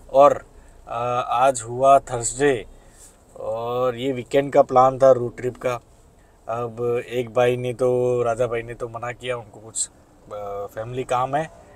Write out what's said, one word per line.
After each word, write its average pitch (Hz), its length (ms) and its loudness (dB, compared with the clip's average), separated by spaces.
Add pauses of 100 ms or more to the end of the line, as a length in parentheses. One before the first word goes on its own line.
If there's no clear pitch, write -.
और, 139 340 6 (440)
आ, 117 120 -8
आज 123 600 0
हुआ 127 400 4
Thursday 120 640 -2 (720)
और 120 560 -4
ये 131 160 -4
weekend 135 420 -2
का 147 80 6
प्लान 131 380 4
था 131 120 8
road 120 260 2
trip 123 200 -6
का। 127 160 -4 (720)
अब 120 600 -6
एक 117 260 -6
भाई 123 240 2
ने 123 160 -6
तो, 123 500 0
राजा 117 240 0
भाई 117 140 -4
ने 117 120 -14
तो 117 160 -10
मना 117 220 -10
किया, 123 260 -8
उनको 110 220 -18
कुछ, 110 280 -8
आ, 101 800 -14
family 123 380 -10
काम 131 300 -2
है, 156 140 -4 (260)